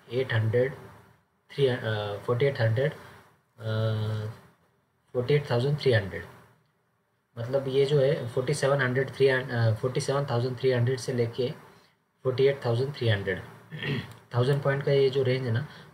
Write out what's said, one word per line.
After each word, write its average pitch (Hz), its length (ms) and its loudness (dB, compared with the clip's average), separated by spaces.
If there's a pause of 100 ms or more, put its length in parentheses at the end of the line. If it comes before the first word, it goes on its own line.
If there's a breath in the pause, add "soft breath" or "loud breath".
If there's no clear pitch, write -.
(120)
eight 127 200 -2
hundred, 117 420 2 (800)
three, 139 120 2
अ, 123 140 0 (460)
फ़ोर्टी 127 200 2
एट 135 140 0
हंड्रेड, 117 320 2
अ, 110 1300 -6 (880)
फ़ोर्टी 123 220 0
एट 143 160 0
थाउजेंड 131 280 2
थ्री 131 140 2
हंड्रेड। 92 320 0 (1120)
मतलब 131 300 -2
ये 135 160 4
जो 147 160 4
है 131 280 2
फ़ोर्टी 135 260 -2
सेवन 139 260 2
hundred, 127 300 0
three, 135 180 4
अ, 127 520 2
फ़ोर्टी 131 200 -2
सेवन 143 300 -2
थाउजेंड 123 280 -2
थ्री 131 140 2
हंड्रेड 120 260 2
से 131 140 -6
लेके 120 400 -2 (680 loud breath)
फ़ोर्टी 131 240 2
एट 139 200 0
थाउजेंड 127 280 0
थ्री 117 140 -2
हंड्रेड, 98 320 0 (480)
<clears throat> - 460 -8
thousand 135 280 0
point 139 200 0
का 143 100 0
ये 139 180 4
जो 135 120 0
रेंज 127 240 0
है 117 60 -2
ना, 131 140 -2 (280 loud breath)